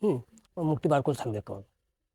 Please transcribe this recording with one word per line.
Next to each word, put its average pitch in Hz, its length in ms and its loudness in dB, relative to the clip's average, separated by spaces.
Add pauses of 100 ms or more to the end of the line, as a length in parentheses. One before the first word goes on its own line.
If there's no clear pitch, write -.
হুম, 190 140 2 (400)
ওর 170 80 -2
মুখটি 156 240 0
বার 143 140 4
করে 143 140 0
থাকবে 107 220 -6
এখন, 101 220 -10 (540)